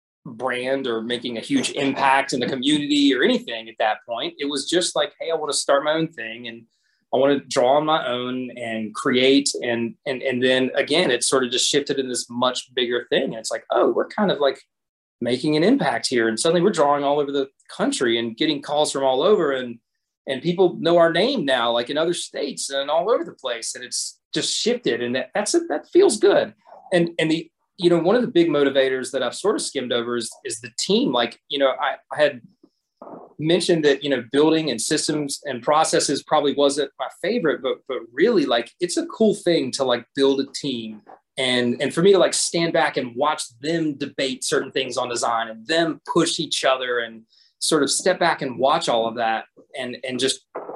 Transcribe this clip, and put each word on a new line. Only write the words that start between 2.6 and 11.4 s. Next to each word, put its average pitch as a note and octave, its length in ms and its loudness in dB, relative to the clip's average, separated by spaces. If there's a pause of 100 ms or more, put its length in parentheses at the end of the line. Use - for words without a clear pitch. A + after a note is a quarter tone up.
or B2+ 120 2
anything A#2+ 440 -2
at A2 120 -18
that A2 260 0
point. B2+ 320 -6
It C#3+ 60 -6
was C#3+ 260 -4
just F3 240 0
like, D3 240 -2
"Hey, D#3 140 -6
I - 20 -2
wanna D3+ 180 -4
start C#3+ 300 2
my D3+ 120 0
own D#3+ 180 -2
thing, A2+ 340 -12
and A#2 180 -14 (480)
I A#2+ 40 0
wanna C#3 240 4
draw C3 380 2
on D#3 80 0
my D#3 200 0
own B2 500 -6
and A2+ 380 -6
create." C3+ 560 2 (120)
And, A#2 320 -2 (120)
and, B2+ 160 -6
and B2+ 200 -2
then B2+ 340 2
again, D3 340 2
it A#2+ 140 0
sort C3 180 2